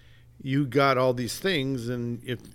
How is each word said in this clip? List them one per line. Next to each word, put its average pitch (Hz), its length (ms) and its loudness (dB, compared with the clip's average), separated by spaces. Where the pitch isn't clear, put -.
you 139 240 0
got 135 320 4
all 127 160 4
these 120 260 -4
things, 135 480 -2
and 120 360 -6
if 123 140 -6